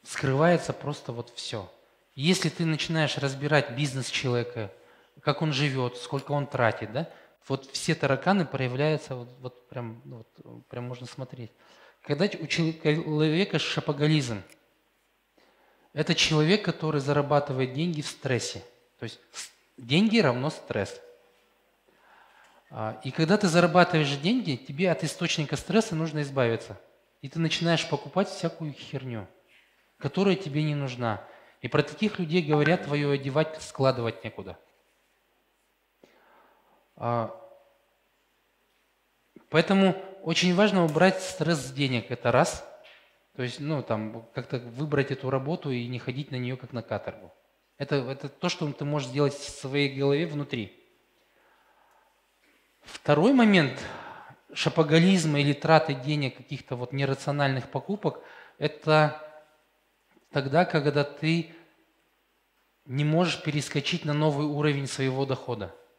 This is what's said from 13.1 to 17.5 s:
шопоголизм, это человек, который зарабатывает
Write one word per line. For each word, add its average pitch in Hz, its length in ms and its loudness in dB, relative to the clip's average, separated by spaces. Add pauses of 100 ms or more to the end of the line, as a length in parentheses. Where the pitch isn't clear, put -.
шопоголизм, 139 840 0 (1500)
это 151 220 0
человек, 160 480 4
который 156 380 -2
зарабатывает 139 720 0